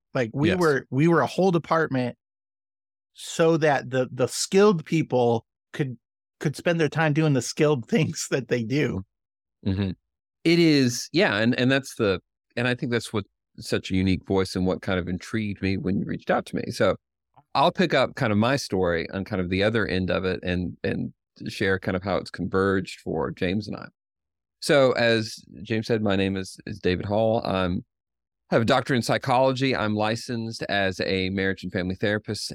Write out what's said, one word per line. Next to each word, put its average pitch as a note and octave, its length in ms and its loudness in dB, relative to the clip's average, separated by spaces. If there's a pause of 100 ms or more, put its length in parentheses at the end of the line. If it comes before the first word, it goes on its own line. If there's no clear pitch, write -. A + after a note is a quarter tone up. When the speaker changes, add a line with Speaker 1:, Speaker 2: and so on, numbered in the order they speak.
(140)
Speaker 1:
Like, A#2+ 180 -2
we D3 160 0
Speaker 2:
Yes. F#3 100 2
Speaker 1:
were, D#3 320 2
we C#3+ 180 4
were E3 120 4
a A#2 60 2
whole F#3 240 0
department D3+ 640 0 (1000)
so E3 420 2
that C#3+ 320 2
the, B2+ 240 0
the B2+ 140 0
skilled F#3+ 580 4
people B2 600 2 (260)
could, C3 240 -4 (420)
could D3 180 -2
spend E3+ 220 0
their D3+ 100 2
time D#3 240 2
doing D#3 200 2
the B2+ 100 2
skilled D3 440 0
<laughs> - 20 -20
things - 420 0
that C3+ 180 -2
they B2 140 0
do. A2+ 420 -2 (600)
Speaker 2:
Mm-hmm. G2 260 0 (540)
It E3+ 140 4
is, C#3+ 540 4
yeah, D3+ 240 2
and, A2+ 220 2
and B2+ 120 4
that's C3+ 240 0
the, G2 260 0 (360)
and A#2+ 100 -2
I B2 80 0
think B2 180 -6
that's A2+ 200 -2
what G#2 120 -2 (340)
such - 320 -4
a F2+ 40 -2
unique F#2+ 320 2
voice F#2+ 280 0
and F#2 120 -2
what E2+ 160 -2
kind F#2+ 160 -2
of F2 100 -6
intrigued G2+ 540 -6
me F#2+ 140 0
when F#2 220 -2
you - 60 -4
reached - 260 -6
out A3 160 0
to - 100 -8
me. - 140 -6
So G2 260 2 (580)
I'll D#3 180 4
pick D#3+ 220 0
up C3 220 2
kind A2+ 160 0
of G2+ 60 2
my B2 180 2
story F2 540 -2
on F#2+ 140 -6
kind F#2+ 160 -4
of F2 100 -2
the F#2+ 120 2
other A2 240 2
end F#2 240 -2
of F#2 140 0
it F#2 180 -2
and, F2+ 420 -4
and - 280 -4 (360)
share F#2+ 300 -2
kind F#2 180 -4
of F2 60 -6
how G2 140 -2
it's - 140 -6
converged F#2+ 680 -2
for D#2+ 300 -4
James F#2+ 360 -4
and - 100 -10
I. - 100 -14 (720)
So C3+ 320 4
as A2+ 440 2 (260)
James A2 240 -4
said, A2 160 0
my G2+ 140 2
name G2 200 0
is, F#2 300 -10
is F2+ 120 -10
David F2+ 280 0
Hall. A2 380 2
I'm, F#2 400 -2 (680)
I F3+ 40 0
have B2+ 80 4
a - 40 0
doctorate C3 320 2
in A#2 40 0
psychology. C3 720 0
I'm G#2+ 200 -2
licensed A2+ 760 -4
as G2 320 0
a F#2 300 -2
marriage F#2+ 320 -2
and F#2 100 -10
family F#2 240 -2
therapist G#2+ 580 -4